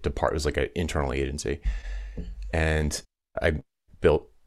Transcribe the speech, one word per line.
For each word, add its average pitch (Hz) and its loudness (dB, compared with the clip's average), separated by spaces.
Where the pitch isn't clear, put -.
depart-, - 0
it - -2
was 73 -2
like 73 0
an 69 0
internal 76 0
agency. 69 -2
And 78 2
I 80 2
built 76 4